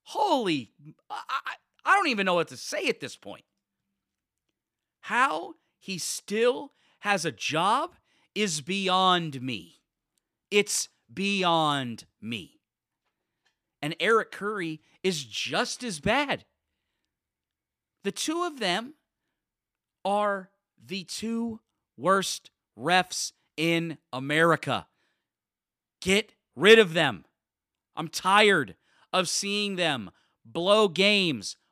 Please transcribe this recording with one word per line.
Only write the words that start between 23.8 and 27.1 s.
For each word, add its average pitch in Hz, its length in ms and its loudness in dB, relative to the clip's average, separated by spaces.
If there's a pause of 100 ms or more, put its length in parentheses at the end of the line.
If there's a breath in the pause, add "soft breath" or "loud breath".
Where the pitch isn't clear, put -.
America. 143 720 0 (1120)
Get 196 340 0 (220)
rid 208 220 10
of 180 140 6
them. 143 320 0 (720)